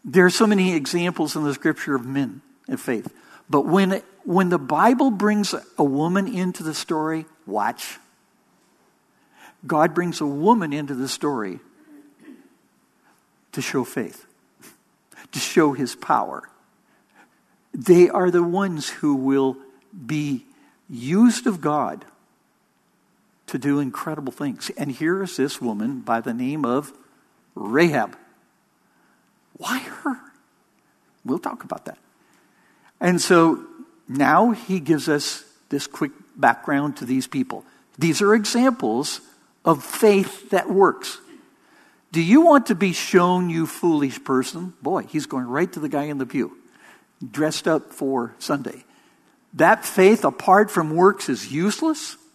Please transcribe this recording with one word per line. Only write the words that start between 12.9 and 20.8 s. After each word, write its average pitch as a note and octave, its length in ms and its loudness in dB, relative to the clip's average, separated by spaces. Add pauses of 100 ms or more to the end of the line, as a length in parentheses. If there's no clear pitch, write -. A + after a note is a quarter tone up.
to D3 80 -8
show B2+ 240 -4
faith, - 400 -10 (1040)
to - 80 -8
show D3+ 320 2
his C3 240 -6
power. - 540 -4 (1200)
They F3+ 360 6
are F#3 200 0
the F3 140 2
ones F3 460 -4
who D3 260 0
will C3+ 400 0 (500)
be C#3+ 400 -4 (440)